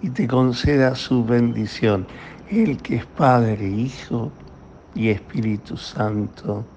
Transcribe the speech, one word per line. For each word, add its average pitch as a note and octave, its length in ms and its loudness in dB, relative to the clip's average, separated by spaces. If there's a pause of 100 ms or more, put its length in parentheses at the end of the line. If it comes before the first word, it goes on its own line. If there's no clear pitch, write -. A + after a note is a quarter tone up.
y - 80 -4
te C3 180 -2
conceda B2+ 680 2
su B2 280 0
bendición, A2 840 0 (420)
Él G3+ 320 2
que - 160 -4
es G#2+ 80 -6
Padre, A2+ 640 2
Hijo A2+ 640 -4 (640)
y A2 140 2
Espíritu G#2+ 680 -4
Santo. G#2 880 -4 (120)